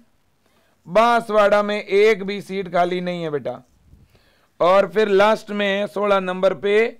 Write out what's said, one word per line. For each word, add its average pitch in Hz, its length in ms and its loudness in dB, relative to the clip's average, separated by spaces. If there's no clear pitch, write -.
बांसवाड़ा 208 760 2
में 208 140 -4
एक 202 460 2
भी 202 180 -8
सीट 185 320 -8
खाली 180 280 0
नहीं 175 220 -6
है 160 80 -6
बेटा। 127 300 -8
और 190 300 4
फिर 208 200 0
लास्ट 208 420 2
में 208 160 -4
है 202 220 -2
सोलह 202 320 0
नंबर 185 340 -6
पे 202 200 -2